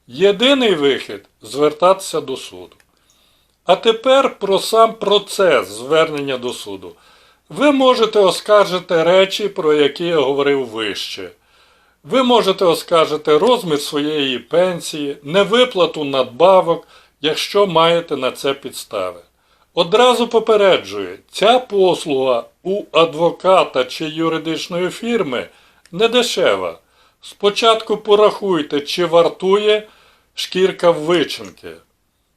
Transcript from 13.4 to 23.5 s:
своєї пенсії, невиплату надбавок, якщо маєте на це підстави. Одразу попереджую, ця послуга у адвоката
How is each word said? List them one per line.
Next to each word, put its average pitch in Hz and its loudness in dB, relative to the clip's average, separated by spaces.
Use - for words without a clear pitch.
своєї 143 -4
пенсії, 160 -4
невиплату 185 0
надбавок, 160 2
якщо 175 0
маєте 170 0
на 127 -2
це 139 -4
підстави. 98 -10
Одразу 233 2
попереджую, 185 0
ця 233 2
послуга 151 0
у 196 -4
адвоката 160 2